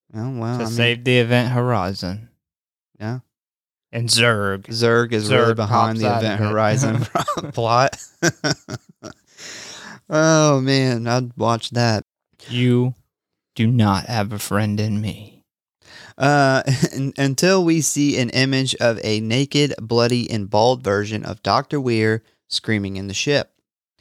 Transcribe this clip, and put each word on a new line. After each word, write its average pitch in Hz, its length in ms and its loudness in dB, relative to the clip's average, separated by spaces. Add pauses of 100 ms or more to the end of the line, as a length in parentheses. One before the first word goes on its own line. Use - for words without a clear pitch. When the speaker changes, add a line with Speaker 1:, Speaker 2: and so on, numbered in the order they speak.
(140)
Speaker 1:
Oh, 110 240 -8
well, 117 200 -4
Speaker 2:
to 120 60 -4
Speaker 1:
I - 20 -4
mean 113 80 -6
Speaker 2:
save 120 300 0
the 123 140 4
Event 123 340 2
Horizon. 107 760 -2 (720)
Speaker 1:
Yeah. 117 200 -8 (720)
Speaker 2:
And 117 160 -4
Zurg. 104 580 0
Speaker 1:
Zurg 117 460 0
is 107 180 -2
really 120 220 4
Speaker 2:
Zurg 113 40 -6
Speaker 1:
behind 113 440 0
Speaker 2:
pops - 0 -
Speaker 1:
the 107 100 0
Speaker 2:
out 117 140 0
Speaker 1:
Event 104 160 -2
Speaker 2:
of 107 60 2
it. 107 40 0
Speaker 1:
Horizon 110 480 2
<laughs> 151 360 -4
Speaker 2:
<laughs> 143 180 -8
Speaker 1:
plot. 120 440 2 (240)
<laughs> - 600 -4 (1300)
Oh, 156 500 4
man, 131 460 2
I'd 120 300 -2
watch 117 340 -2
that. 120 340 2 (440)
Speaker 2:
You 123 460 2 (600)
do 113 120 2
not 107 400 2
have 107 260 -4
a 104 60 -6
friend 104 400 -2
in 107 220 -2
me. - 440 -10 (720)
Speaker 1:
Uh, 135 440 2 (160)
<laughs> - 160 -4
un-, 135 220 -4
until 170 480 2
we 165 160 2
see 143 380 0
an 123 120 0
image 131 440 0
of 117 280 0
a 107 180 -2
naked, 139 600 0
bloody, 117 500 0
and 101 200 -4
bald 120 340 4
version 104 400 -2
of - 180 -12
Doctor 135 380 0
Weir 110 420 0 (260)
screaming 101 480 -4
in 98 100 -8
the 95 80 -8
ship. 143 380 -2 (500)